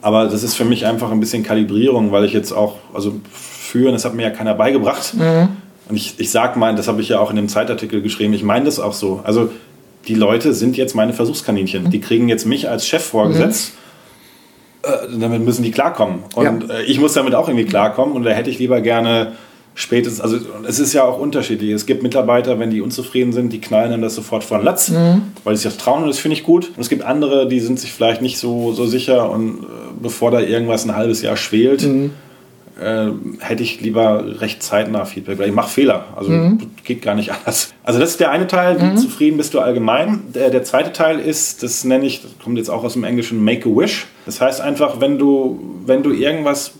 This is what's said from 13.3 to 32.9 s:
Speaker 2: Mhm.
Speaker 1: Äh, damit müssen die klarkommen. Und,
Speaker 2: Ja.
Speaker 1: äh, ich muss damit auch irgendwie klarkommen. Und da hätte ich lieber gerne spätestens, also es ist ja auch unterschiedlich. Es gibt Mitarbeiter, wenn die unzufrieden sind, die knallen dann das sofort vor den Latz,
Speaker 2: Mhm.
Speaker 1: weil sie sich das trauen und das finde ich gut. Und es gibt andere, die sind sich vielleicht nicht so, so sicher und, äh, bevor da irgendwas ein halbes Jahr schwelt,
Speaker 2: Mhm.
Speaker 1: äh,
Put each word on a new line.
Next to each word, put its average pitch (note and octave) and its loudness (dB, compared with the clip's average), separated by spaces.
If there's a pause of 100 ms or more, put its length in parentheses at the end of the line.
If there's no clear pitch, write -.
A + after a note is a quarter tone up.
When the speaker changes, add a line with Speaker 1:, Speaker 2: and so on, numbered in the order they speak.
Speaker 2:
Mhm. - -20 (1000)
Speaker 1:
Äh, B2 -2
damit A#2 0
müssen A#2+ 2
die A2+ 0
klarkommen. A2 0 (100)
Und, A#2 2 (240)
Speaker 2:
Ja. A2+ -6
Speaker 1:
äh, A2+ -4
ich B2 2
muss D3 4
damit C3+ 2
auch - 2
irgendwie A#2 0
klarkommen. G#2+ 2
Und A#2+ -2
da A2+ 2
hätte A#2+ 0
ich B2 -6
lieber B2 2
gerne A2+ 2 (420)
spätestens, A#2 0
also A2+ 0 (300)
es A#2+ -4
ist C#3+ 0
ja C#3 6
auch B2+ 2
unterschiedlich. A#2 -2
Es G#2+ -2
gibt - 0
Mitarbeiter, A#2+ 2
wenn A2+ -2
die A2 0
unzufrieden B2 -2
sind, A#2 -2
die G#2+ -8
knallen A2+ 2
dann A2+ -2
das A2 -2
sofort A#2+ -6
vor - -2
den A2+ 0
Latz, F3 2
Speaker 2:
Mhm. E3+ 4 (220)
Speaker 1:
weil G#3+ 2
sie - -2
sich G#2+ -2
das - -12
trauen C#3 2
und D3+ 0
das C3+ -2
finde D3+ 0
ich - -10
gut. F3 4
Und - -10
es A#2+ -6
gibt C3 -2
andere, C3+ 2
die B2 0
sind B2 -2
sich - -12
vielleicht A#2 0
nicht B2 -4
so, A#2+ -2
so A#2+ -2
sicher B2 2
und, A2+ -2 (100)
äh, - -12 (360)
bevor A#2 0
da B2 4
irgendwas A#2 0
ein G#2+ -2
halbes A2 0
Jahr G#2+ -2
schwelt, C3 2
Speaker 2:
Mhm. C#3 0 (720)
Speaker 1:
äh, A2 -2 (280)